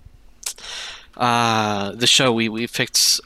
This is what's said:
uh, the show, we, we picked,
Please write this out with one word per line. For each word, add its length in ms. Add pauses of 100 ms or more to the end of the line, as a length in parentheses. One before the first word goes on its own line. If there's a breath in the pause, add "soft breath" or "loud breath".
(1160 loud breath)
uh, 760
the 140
show, 260
we, 160
we 180
picked, 600